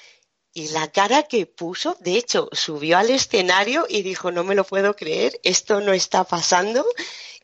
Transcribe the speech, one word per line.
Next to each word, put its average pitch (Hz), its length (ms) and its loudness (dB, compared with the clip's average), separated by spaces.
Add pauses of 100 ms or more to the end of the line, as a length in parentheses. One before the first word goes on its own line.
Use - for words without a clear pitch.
(560)
y 156 120 -10
la 156 220 -4
cara 233 340 2
que 233 200 -2
puso, 180 560 -8
de 180 160 -2
hecho, - 340 0
subió 156 460 0
al 214 140 4
escenario 214 800 2
y 208 120 -2
dijo, 185 300 -6
"No 175 120 -2
me 190 120 0
lo 196 100 4
puedo 196 320 0
creer, 180 460 -2
esto 202 400 0
no 202 100 2
está 185 320 0
pasando". 185 640 0 (580)